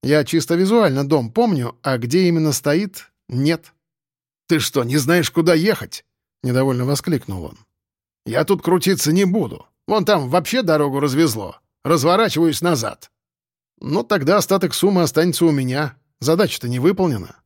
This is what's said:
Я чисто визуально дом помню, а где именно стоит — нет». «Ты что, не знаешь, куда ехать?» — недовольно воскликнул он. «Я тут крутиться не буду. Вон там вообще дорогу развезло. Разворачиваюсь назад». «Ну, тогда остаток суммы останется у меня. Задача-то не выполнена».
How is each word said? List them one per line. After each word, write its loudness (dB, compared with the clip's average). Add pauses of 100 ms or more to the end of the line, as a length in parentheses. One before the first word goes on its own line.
Я 2
чисто -2
визуально 2
дом 0
помню, 0
а -2
где 0
именно 2
стоит — -4 (180)
нет». -2 (760)
«Ты 2
что, -2
не 0
знаешь, 2
куда 2
ехать?» — -2 (380)
недовольно 0
воскликнул -4
он. -16 (680)
«Я -2
тут -2
крутиться 0
не 4
буду. -4 (200)
Вон 0
там 2
вообще 0
дорогу 0
развезло. 0 (260)
Разворачиваюсь 2
назад». -4 (680)
«Ну, -4
тогда 0
остаток 0
суммы 2
останется 0
у 4
меня. -2 (240)
Задача-то 0
не -4
выполнена». 0